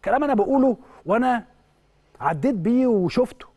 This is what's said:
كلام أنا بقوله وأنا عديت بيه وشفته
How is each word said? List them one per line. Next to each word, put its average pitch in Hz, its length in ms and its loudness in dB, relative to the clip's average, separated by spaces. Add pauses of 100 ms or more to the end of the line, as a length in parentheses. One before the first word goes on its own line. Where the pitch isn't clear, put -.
كلام 214 180 0
أنا 285 100 0
بقوله 254 440 2 (280)
وأنا 240 400 0 (760)
عديت 160 340 -2
بيه 240 320 0
وشفته 220 680 -2